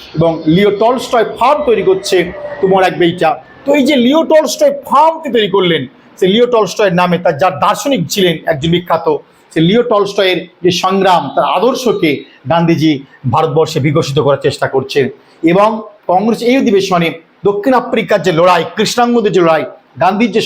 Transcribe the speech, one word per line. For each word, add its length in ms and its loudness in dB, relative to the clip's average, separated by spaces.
এবং 160 0
লিও 160 2
টলস্টয় 540 0
ফার্ম 320 0
তৈরি 220 0
করছে, 280 0
তো 120 -2
মনে 140 2
রাখবে 200 -2
এইটা। 240 0
তো 120 -4
এই 140 2
যে 60 2
লিও 160 2
টলস্টয় 420 2
ফার্ম 260 2
তৈরি 200 0
করলেন, 260 0
সে 140 2
লিও 200 2
টলস্টয়ের 480 0
নামে, 180 0
তার 220 0
যার 120 2
দার্শনিক 380 -2
ছিলেন 220 0
একজন 240 -4
বিখ্যাত, 320 -2
সে 160 -2
লিও 240 2
টলস্টয়ের 480 0
যে 80 2
সংগ্রাম, 400 2
তার 100 0
আদর্শকে 540 0
গান্ধীজি 400 2
ভারতবর্ষে 520 0
বিকশিত 400 -2
করার 200 0
চেষ্টা 280 -2
করছেন। 320 0
এবং 180 4
কংগ্রেস 280 0
এই 120 4
অধিবেশনে 480 0
দক্ষিণ 340 0
আফ্রিকার 440 -2
যে 140 2
লড়াই, 240 4
কৃষ্ণাঙ্গদের 600 0
যে 100 4
লড়াই, 200 2
গান্ধীর 340 0
যে 100 0